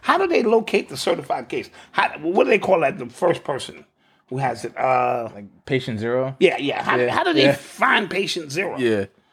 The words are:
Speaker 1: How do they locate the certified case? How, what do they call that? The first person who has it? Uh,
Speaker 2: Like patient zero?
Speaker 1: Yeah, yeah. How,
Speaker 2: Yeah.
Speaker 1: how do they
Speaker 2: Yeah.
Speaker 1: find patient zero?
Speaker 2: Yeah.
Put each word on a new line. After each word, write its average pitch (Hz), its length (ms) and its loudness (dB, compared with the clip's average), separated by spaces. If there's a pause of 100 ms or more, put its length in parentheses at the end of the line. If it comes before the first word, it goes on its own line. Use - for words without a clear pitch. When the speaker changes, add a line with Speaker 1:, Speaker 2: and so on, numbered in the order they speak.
Speaker 1:
How 320 180 2
do 392 80 2
they 320 160 2
locate 226 460 2
the 131 80 -12
certified 139 540 -4
case? 123 180 -6 (240)
How, - 160 0 (120)
what 175 240 2
do 262 60 0
they 214 80 4
call 185 220 2
that? 131 180 0
The 123 80 -8
first - 380 -2
person - 400 -8 (440)
who 127 100 -6
has 123 260 -4
it? 117 140 -8
Uh, 123 560 0
Speaker 2:
Like 104 100 -16 (220)
patient 127 340 -4
zero? 127 400 -2
Speaker 1:
Yeah, 175 160 6
yeah. 139 260 -4
How, - 140 0
Speaker 2:
Yeah. 123 180 2
Speaker 1:
how - 80 0
do 349 120 0
they - 120 6
Speaker 2:
Yeah. - 60 6
Speaker 1:
find 240 580 0
patient 170 400 -4
zero? 156 280 -4
Speaker 2:
Yeah. 110 260 2 (280)